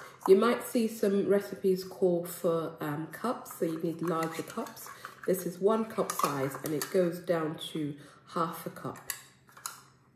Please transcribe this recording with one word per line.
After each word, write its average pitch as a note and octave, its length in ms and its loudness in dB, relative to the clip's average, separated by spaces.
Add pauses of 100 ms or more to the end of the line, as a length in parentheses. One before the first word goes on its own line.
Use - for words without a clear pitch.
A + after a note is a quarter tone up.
(280)
You F#3+ 80 12
might A#3 300 6
see A3+ 220 2
some G3+ 420 2
recipes F#3+ 540 2
call F3 420 2
for, E3 560 -2
um, D3+ 300 -4
cups, - 480 -6
so F#3+ 60 0
you D#3+ 180 -2
need E3 180 -4
larger D#3+ 420 -2
cups. - 460 -10 (380)
This F#3 180 0
is F3 140 -6
one A3 260 4
cup F#3 260 -2
size, C#3 520 -2
and D#3 100 -2
it C#3 180 -4
goes F3 280 4
down D#3+ 400 -2 (120)
to D3 220 -4 (360)
half - 360 -4
a - 60 -10
cup. - 260 -10 (1200)